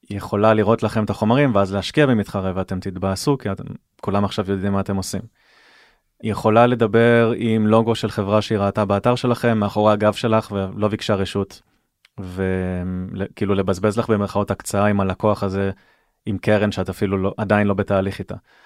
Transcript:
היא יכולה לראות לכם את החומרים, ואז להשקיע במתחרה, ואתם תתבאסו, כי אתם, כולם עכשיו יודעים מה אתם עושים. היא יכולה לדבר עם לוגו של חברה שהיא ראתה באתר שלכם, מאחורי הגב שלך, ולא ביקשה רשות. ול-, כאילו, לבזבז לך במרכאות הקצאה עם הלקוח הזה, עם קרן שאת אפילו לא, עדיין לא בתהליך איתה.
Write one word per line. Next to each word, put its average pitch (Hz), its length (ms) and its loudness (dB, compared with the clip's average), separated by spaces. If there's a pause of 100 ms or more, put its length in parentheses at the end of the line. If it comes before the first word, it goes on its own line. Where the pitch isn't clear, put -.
היא 101 100 -6
יכולה 107 360 2
לראות 110 280 2
לכם 110 220 0
את 101 60 -2
החומרים, 117 440 2
ואז 98 200 2
להשקיע 139 320 0
במתחרה, 101 480 0
ואתם 92 260 -6
תתבאסו, 95 580 -2
כי 98 140 -6
אתם, - 120 -10 (360)
כולם 101 240 0
עכשיו 98 260 -2
יודעים 98 220 -2
מה 98 80 0
אתם 98 160 -2
עושים. 95 240 -6 (1000)
היא 110 100 -4
יכולה 113 340 4
לדבר 117 680 4
עם 110 300 0
לוגו 113 280 4
של 107 160 -4
חברה 104 320 0
שהיא 107 160 -2
ראתה 101 260 0
באתר 101 300 2
שלכם, 120 440 0
מאחורי 107 340 2
הגב 104 200 2
שלך, 110 400 0
ולא 101 360 -2
ביקשה 104 260 -2
רשות. 98 480 -4 (580)
ול-, 92 1040 -4 (100)
כאילו, 101 180 0
לבזבז 98 440 0
לך 113 120 0
במרכאות 101 400 0
הקצאה 101 360 -2
עם 101 140 2
הלקוח 98 420 0
הזה, 98 280 -2 (560)
עם 104 120 -4
קרן 104 340 2
שאת 92 160 -4
אפילו 95 300 -2
לא, 95 180 -2
עדיין 104 300 2
לא 101 80 2
בתהליך 98 440 -2
איתה. - 160 -10 (320)